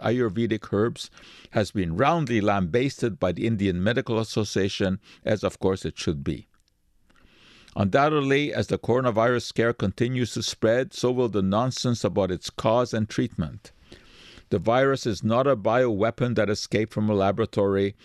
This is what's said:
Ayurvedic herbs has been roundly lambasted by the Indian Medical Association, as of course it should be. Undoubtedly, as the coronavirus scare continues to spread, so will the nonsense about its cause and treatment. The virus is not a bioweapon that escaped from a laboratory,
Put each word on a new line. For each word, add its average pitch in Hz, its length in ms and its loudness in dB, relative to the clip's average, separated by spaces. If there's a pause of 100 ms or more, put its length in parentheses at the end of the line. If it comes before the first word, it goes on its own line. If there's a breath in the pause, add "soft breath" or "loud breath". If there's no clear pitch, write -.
Ayurvedic 113 680 -2
herbs 107 380 0 (400 loud breath)
has 107 200 0
been 85 260 -2
roundly 135 440 2
lambasted 104 800 0
by 92 140 2
the 85 140 -2
Indian 98 360 0
Medical 113 360 0
Association, 101 800 -2 (240 loud breath)
as 107 200 0
of 92 140 -4
course 95 260 -2
it - 140 -8
should 76 260 -2
be. 69 240 -6 (1300 soft breath)
Undoubtedly, 139 800 2
as 113 140 -2
the - 100 -2
coronavirus 120 640 0
scare 117 320 -2
continues 120 580 -2
to 117 100 -6
spread, 117 500 0
so 123 200 0
will 123 160 0
the 98 140 -2
nonsense 117 600 0
about 95 280 0
its 90 200 -6
cause 120 440 0
and 110 140 -2
treatment. 104 640 -6 (760 loud breath)
The 104 100 0
virus 131 480 2
is 107 160 -4
not 117 240 2
a 135 100 2
bioweapon 113 800 0
that 104 160 2
escaped 107 420 -2
from 107 160 -2
a 107 60 2
laboratory, 98 800 2 (100)